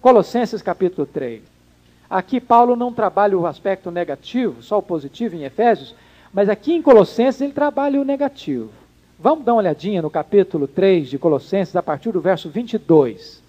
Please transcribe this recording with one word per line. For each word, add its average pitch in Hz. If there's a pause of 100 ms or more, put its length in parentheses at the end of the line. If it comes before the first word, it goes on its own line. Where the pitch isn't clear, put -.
Colossenses 233
capítulo 180
três. 123 (680)
Aqui 185
Paulo 240
não 240
trabalha 208
o 170
aspecto 185
negativo, 170
só 208
o 190
positivo 170
em 151
Efésios, 185 (380)
mas 202
aqui 214
em 320
Colossenses 247
ele 277
trabalha 285
o 277
negativo. 269 (460)
Vamos 294
dar 233
uma 233
olhadinha 180
no 151
capítulo 165
três 180
de 139
Colossenses, 170
a 175
partir 156
do 185
verso 170
vinte 226
e 220
dois. 147